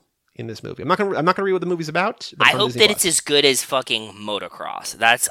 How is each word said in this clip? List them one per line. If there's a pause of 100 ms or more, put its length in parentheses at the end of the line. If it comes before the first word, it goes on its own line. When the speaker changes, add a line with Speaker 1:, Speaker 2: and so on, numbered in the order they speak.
(360)
Speaker 1:
in
this
movie.
I'm
not
gonna,
I'm
not
gonna
read
what
the
movie's
about,
but
Speaker 2:
I
Speaker 1:
it's
on
Speaker 2:
hope
Speaker 1:
Disney
Plus.
Speaker 2:
that
it's
as
good
as
fucking
Motocross.
That's